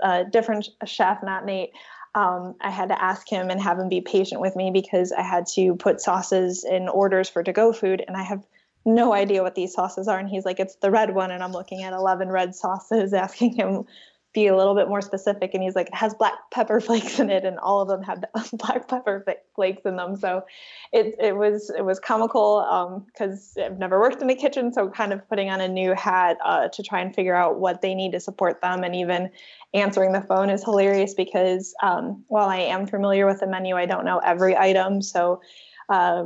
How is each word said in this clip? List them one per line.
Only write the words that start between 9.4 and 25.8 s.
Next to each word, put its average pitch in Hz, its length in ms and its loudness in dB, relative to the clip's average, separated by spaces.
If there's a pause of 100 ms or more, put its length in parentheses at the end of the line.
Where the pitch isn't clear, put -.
what 185 120 -2
these 185 180 -4
sauces 190 360 -4
are. 196 100 0
And 196 100 -6
he's 190 160 -4
like, 185 140 -4
"It's 185 180 -6
the 196 140 2
red 208 240 2
one." 185 160 0
And 180 140 -8
I'm 185 80 -8
looking 190 320 -10
at 185 80 -8
eleven 185 380 -2
red 185 260 0
sauces, 196 560 -2
<laughs> - 20 2
asking 202 400 0
him 196 300 -2 (500)
be 214 120 4
a 190 100 6
little 196 180 4
bit 196 140 4
more 202 120 -2
specific. 196 520 -4
And 190 100 -2
he's 185 120 -4
like, 180 140 -2
"It - 60 -14
has 214 200 -2
black 233 200 0 (160)
pepper 226 300 0
<laughs> - 80 -4
flakes 226 320 0
in 226 80 2
it." 190 160 2
And 185 140 -4
all 202 240 2
of 190 60 -2
them 190 140 -2
had 185 240 -8 (140)
<laughs> 226 140 -10
black 226 340 -4
pepper 214 360 -4
fla-, 190 100 -2 (200)
flakes 196 300 -2
in 185 120 -2
them. 180 200 -6
So 190 280 -4 (480)
it, 220 280 2
it 202 160 2
was, 208 400 0
it 202 80 -4
was 190 160 0
comical, 220 600 2
um, 185 440 -2 (140)
'cause 196 440 -8
I've 185 160 -6
never 190 220 2
worked 254 220 2
in 262 80 2
a 262 60 2
kitchen. 262 360 0
So 208 160 0
kind 202 240 -4
of 196 160 -8
putting 196 220 -2
on 190 100 -2
a 185 80 -2
new 185 240 0